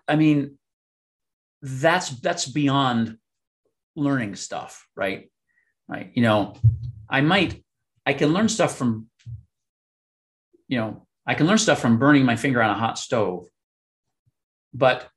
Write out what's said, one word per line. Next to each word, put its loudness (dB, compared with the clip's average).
I 0
mean, 2
that's, -2
that's -4
beyond 0
learning -2
stuff, -14
right? -6
Right. -12
You 2
know, 2
I 0
might, 0
I 0
can 0
learn 0
stuff -2
from, -4
you -2
know, -6
I -2
can 2
learn 4
stuff 2
from 4
burning 6
my 2
finger 0
on 2
a -2
hot -4
stove, -4
but 0